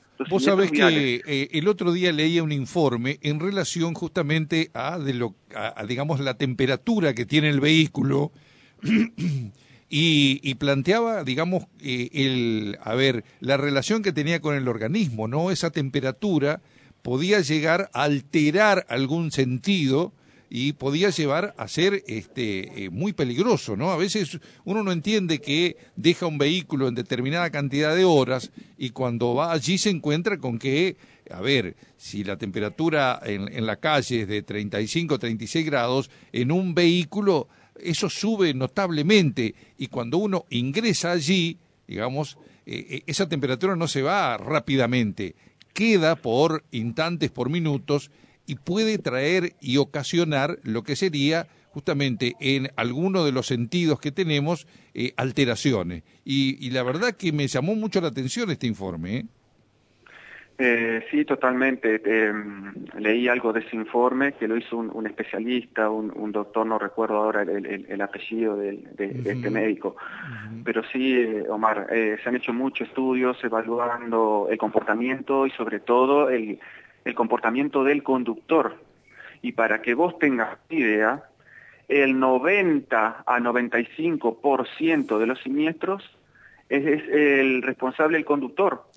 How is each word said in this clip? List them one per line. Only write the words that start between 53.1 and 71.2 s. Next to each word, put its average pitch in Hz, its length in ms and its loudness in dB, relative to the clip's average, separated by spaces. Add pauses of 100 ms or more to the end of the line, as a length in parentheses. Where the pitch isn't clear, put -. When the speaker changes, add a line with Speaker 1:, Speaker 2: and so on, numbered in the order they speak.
Speaker 2:
de 143 80 2
los 127 140 0
sentidos 143 520 2
que 143 140 -6
tenemos, 156 540 0 (280)
eh, 123 220 -4
alteraciones. 117 880 0 (200)
Y, 135 400 0
y 123 60 -6
la 127 140 0
verdad 180 320 -2
que 170 160 -2
me 143 160 0
llamó 147 260 0
mucho 214 260 0
la 165 80 4
atención 135 420 -2
este 131 160 -2
informe, 95 500 -4
¿eh? 156 80 -4 (1300)
Speaker 1:
Eh, 117 540 2
sí, 151 140 2
totalmente. 127 800 2
Em, 104 680 0 (280)
leí 113 260 2
algo 123 260 2
de 113 60 0
ese 110 160 -8
informe 127 600 0
que 113 120 -4
lo 110 100 0
hizo 117 200 -6
un, 113 180 -4
un 110 140 -6
especialista, 113 800 -4
un, 110 240 -4
un 107 160 -6
doctor, 104 340 -2
no 113 140 -2
recuerdo 107 380 -2
ahora 107 260 0
el, 87 60 -2
el, 98 180 -4
el, 98 220 -8
el 98 120 -6
apellido 104 560 -4
del, 101 280 -6 (100)
de, 101 140 -6
de 120 240 -6
este 120 160 -6
Speaker 2:
Ujú. - 20 -2
Speaker 1:
médico. 107 460 -2
Speaker 2:
Ujú. 113 680 -14
Speaker 1:
Pero 113 280 -2
sí, 131 200 0
eh, 110 360 0